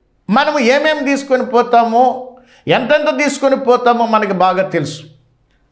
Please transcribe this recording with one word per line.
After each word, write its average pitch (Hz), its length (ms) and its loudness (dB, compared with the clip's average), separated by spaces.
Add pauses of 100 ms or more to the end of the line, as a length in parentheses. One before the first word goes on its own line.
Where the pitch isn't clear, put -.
(300)
మనము 294 300 0
ఏమేమి 294 400 0
తీసుకొని 269 460 -2
పోతామో, 233 920 0 (320)
ఎంతెంత 277 560 0
తీసుకొని 269 320 0
పోతామో 240 500 0
మనకి 214 280 0
బాగా 185 300 0
తెలుసు. - 400 -6 (680)